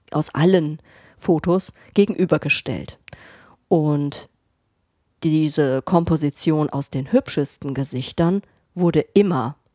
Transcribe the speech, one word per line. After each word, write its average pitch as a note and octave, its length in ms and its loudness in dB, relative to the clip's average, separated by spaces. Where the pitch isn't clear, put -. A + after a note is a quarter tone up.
aus - 240 -2
allen D#3+ 440 2
Fotos F3 540 0
gegenübergestellt. - 1040 0
Und D3 600 -2
diese D3+ 600 0
Komposition D#3 880 0
aus C#3 200 -6
den D3+ 220 -6
hübschesten D3 640 -2
Gesichtern E3 680 -2
wurde E3+ 260 2
immer D3+ 560 0